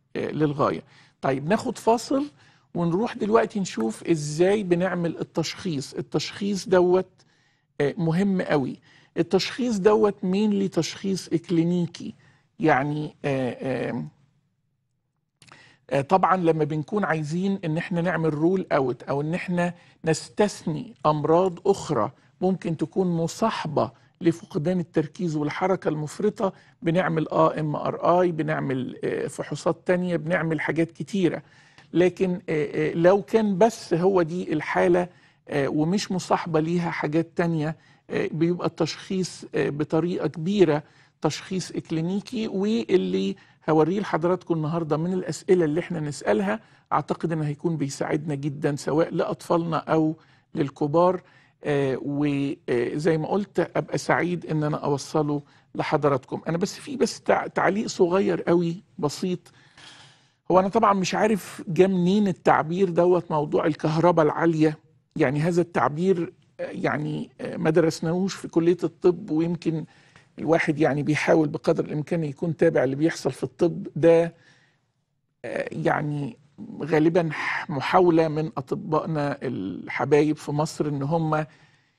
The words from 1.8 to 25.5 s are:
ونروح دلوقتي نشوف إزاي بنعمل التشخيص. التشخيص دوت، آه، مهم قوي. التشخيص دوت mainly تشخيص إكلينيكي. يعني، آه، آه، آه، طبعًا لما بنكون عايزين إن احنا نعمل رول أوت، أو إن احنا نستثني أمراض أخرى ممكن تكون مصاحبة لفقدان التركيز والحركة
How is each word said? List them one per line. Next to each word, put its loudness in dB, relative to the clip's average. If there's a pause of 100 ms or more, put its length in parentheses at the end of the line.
ونروح -2
دلوقتي 2
نشوف -4
إزاي 2
بنعمل 0
التشخيص. -6
التشخيص -4
دوت، 4 (720)
آه، 2
مهم 2
قوي. -2 (380)
التشخيص 0
دوت 4
mainly 0
تشخيص -4
إكلينيكي. -2 (440)
يعني، 0 (100)
آه، -2 (340)
آه، -6 (1900)
آه، 0
طبعًا 4
لما 2
بنكون -2
عايزين -2
إن -2
احنا -2
نعمل 0
رول 0
أوت، 0
أو -2
إن -4
احنا -2 (320)
نستثني -2 (120)
أمراض 2
أخرى 0 (300)
ممكن -2
تكون -2
مصاحبة -2 (300)
لفقدان 0
التركيز -2
والحركة -2